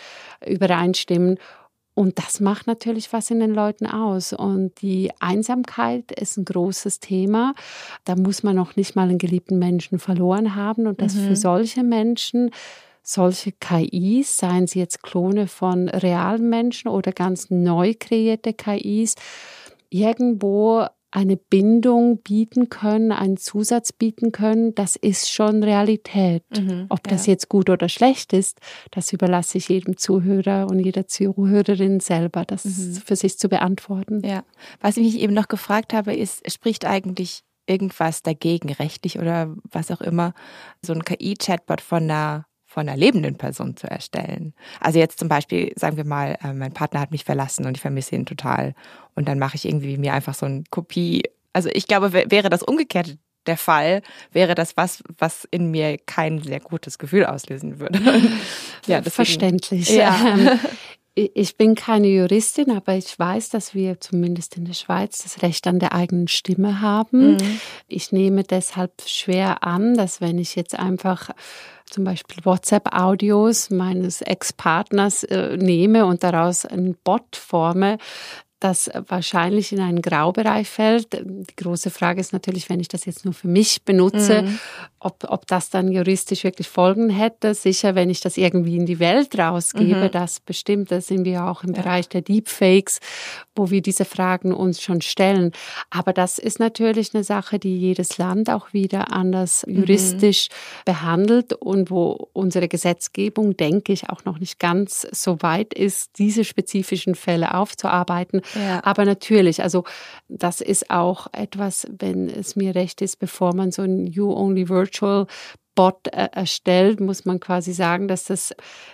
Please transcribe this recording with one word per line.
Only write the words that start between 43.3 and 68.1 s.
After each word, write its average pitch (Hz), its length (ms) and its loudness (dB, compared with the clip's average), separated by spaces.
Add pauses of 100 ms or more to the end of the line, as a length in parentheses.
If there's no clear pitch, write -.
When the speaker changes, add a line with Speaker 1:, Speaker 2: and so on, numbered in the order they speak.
Speaker 2:
Person - 400 -8
zu - 120 -12
erstellen? - 640 -10 (280)
Also 160 180 4
jetzt 160 180 2
zum 165 120 -4
Beispiel, 156 480 -2
sagen 156 180 -2
wir 151 80 -6
mal, 143 400 -4
äh, 139 80 -6
mein 135 220 -8
Partner - 260 -4
hat 143 120 -4
mich 151 120 -8
verlassen 139 420 -4
und 131 120 -4
ich - 40 -16
vermisse 135 340 -6
ihn 131 100 -4
total. 131 480 -4 (440)
Und 143 120 -2
dann 139 100 0
mache 135 160 -2
ich - 100 -8
irgendwie 139 320 -4
mir 139 140 -2
einfach 139 220 -2
so - 120 -6
eine 139 260 -6
Kopie. 170 520 -2 (300)
Also 170 180 0
ich - 160 -4
glaube, 196 240 2
wär-, 180 180 2
wäre 196 200 4
das 175 120 2
umgekehrt 180 560 -2 (280)
der 165 100 0
Fall, 160 460 2 (320)
wäre 175 220 4
das 165 200 -2
was, 180 280 -2 (140)
was - 340 -6
in 175 200 -2
mir 151 260 -2
kein 156 440 -4
sehr 143 180 -8
gutes - 380 -12
Gefühl 170 280 2
auslösen 139 540 -8
würde. 180 200 -2
<laughs> 226 880 2
Ja, 170 100 2
deswegen. 165 140 -4
Speaker 1:
Verständlich. 180 800 0
Speaker 2:
Ja. 214 240 6 (140)
Speaker 1:
Ähm, 226 220 6 (680)
i-, 208 160 0
ich - 220 -2
bin 220 200 6
keine 208 320 2
Juristin, 196 640 2
aber 190 240 -2
ich - 220 -6
weiß, 185 340 -2
dass 208 220 -6
wir 190 280 -2
zumindest 175 560 -4
in 170 80 -6
der 175 80 -8
Schweiz 185 500 -4
das - 180 -14
Recht 175 240 0
an 180 140 2
der 180 140 -2
eigenen 175 340 0
Stimme 196 540 0
haben. 214 540 4
Speaker 2:
Mhm. 202 240 0 (280)
Speaker 1:
Ich - 240 -8